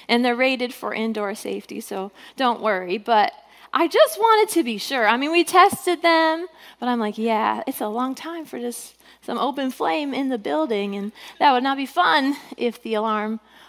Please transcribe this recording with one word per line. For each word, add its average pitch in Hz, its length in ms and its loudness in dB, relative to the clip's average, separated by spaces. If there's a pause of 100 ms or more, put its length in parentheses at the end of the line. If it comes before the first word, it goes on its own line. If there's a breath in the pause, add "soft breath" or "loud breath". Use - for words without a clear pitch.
and 240 160 2
they're 240 120 2
rated 254 360 0
for - 220 -8
indoor 214 400 -4
safety, 202 460 -10
so 202 320 -10 (240 loud breath)
don't 240 240 0
worry. 185 360 -2
But 214 360 2 (400 loud breath)
I 330 160 2
just 508 300 4
wanted 440 360 4
to 339 80 2
be 233 160 -2
sure. 247 280 0
I 220 100 6
mean, 285 160 -2
we 339 100 6
tested 359 580 4
them, 330 460 2 (320 loud breath)
but 240 100 -6
I'm 240 120 0
like, 208 180 -4
"Yeah, 220 480 0
it's 269 140 -6
a 226 80 -4
long 254 260 -4
time 320 300 -12
for 262 140 -12
just 240 360 -10 (260 soft breath)
some - 180 -6
open 262 320 -4
flame 294 440 -4
in 269 140 -4
the 254 100 -2
building, 220 560 -2
and 202 180 -8 (280 loud breath)
that 285 120 6
would 247 100 2
not 269 140 0
be 277 80 -4
fun 294 520 2 (200 loud breath)
if 233 260 -4
the 226 120 -4
alarm 214 460 -2 (280 loud breath)